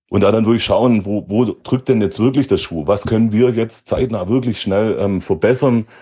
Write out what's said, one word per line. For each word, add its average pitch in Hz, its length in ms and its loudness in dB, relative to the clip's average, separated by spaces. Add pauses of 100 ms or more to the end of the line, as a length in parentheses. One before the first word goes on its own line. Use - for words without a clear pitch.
Und 101 120 0
da 98 100 4
dann 110 140 2
wirklich 113 180 2
schauen, 107 420 2
wo, 101 220 -4
wo 110 180 0 (180)
drückt - 260 -4
denn 117 100 4
jetzt 101 200 -2
wirklich 131 280 2
der 95 120 2
Schuh? 78 280 -8
Was 104 160 0
können 110 300 0
wir 120 160 4
jetzt 113 380 -6
zeitnah 107 420 -4
wirklich 120 320 -2
schnell, 104 380 0
ähm, 101 200 0
verbessern, 117 680 0 (160)